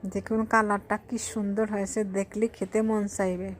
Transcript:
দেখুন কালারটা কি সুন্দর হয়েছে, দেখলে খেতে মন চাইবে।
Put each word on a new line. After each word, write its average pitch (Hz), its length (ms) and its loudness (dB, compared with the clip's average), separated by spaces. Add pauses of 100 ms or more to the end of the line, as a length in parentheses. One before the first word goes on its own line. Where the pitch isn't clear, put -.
(140)
দেখুন 220 260 0 (120)
কালারটা 208 440 4 (100)
কি 247 100 -6 (160)
সুন্দর 208 420 0
হয়েছে, 202 260 -2 (180)
দেখলে 202 260 0 (120)
খেতে 196 220 -2 (100)
মন 214 140 2 (140)
চাইবে। 185 440 -2